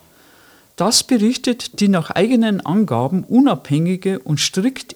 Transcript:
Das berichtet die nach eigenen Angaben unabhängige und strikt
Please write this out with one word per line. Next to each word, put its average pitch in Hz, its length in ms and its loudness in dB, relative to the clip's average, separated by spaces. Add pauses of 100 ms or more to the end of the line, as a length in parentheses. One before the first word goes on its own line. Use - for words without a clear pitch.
(760)
Das 202 260 0
berichtet 247 760 -2
die 202 100 2
nach 175 200 0
eigenen 226 560 0
Angaben 180 580 0
unabhängige 185 960 0
und 151 200 -4
strikt - 560 -4